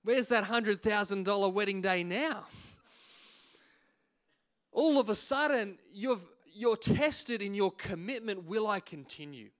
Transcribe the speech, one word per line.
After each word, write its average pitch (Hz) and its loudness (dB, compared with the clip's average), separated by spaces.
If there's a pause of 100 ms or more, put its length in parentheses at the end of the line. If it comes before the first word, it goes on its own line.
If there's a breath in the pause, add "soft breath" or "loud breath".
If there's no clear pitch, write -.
Where's 233 2
that 220 4
hundred 208 0
thousand 208 0
dollar 196 2
wedding 196 0
day 185 0
now? 220 -4 (2250 loud breath)
All 294 4
of 220 2
a 214 0
sudden, 269 0 (140)
you've, 202 -2 (260)
you're 220 2
tested 247 0
in 202 -6
your 196 2
commitment. 196 -6
Will 214 -2
I 202 0
continue 143 -14